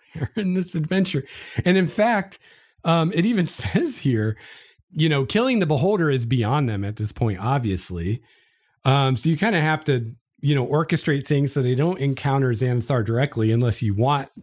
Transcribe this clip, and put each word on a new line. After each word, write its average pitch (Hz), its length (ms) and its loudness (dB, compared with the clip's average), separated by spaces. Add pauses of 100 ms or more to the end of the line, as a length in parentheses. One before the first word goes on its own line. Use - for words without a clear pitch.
<laughs> - 100 -20
lair - 220 -6
in 190 180 -2
this 185 200 -4
adventure. 165 500 -2 (400)
And 180 120 4
in 185 100 2
fact, 208 520 0 (460)
um, 165 300 2
it 175 120 2
even 202 200 2
<laughs> - 0 -
says - 520 -2
here, 110 380 0 (560)
you 156 160 2
know, 143 160 2
killing 240 340 0
the 180 80 0
Beholder 156 440 2
is 123 160 0
beyond 123 420 0
them 101 160 -2
at 107 120 -6
this 107 160 -4
point, 104 280 -2
obviously. 101 800 -2 (640)
Um, 135 320 2
so 156 120 -2
you 165 80 2
kinda 202 240 0
have 156 260 0
to, 120 260 -2 (280)
you 143 140 2
know, 127 120 2
orchestrate 147 600 0
things 143 260 0
so 139 100 0
they 127 120 2
don't 170 240 0
encounter 135 520 0
Xanathar 123 540 0
directly 113 460 0
unless 117 320 2
you 104 120 2
want 135 360 0 (120)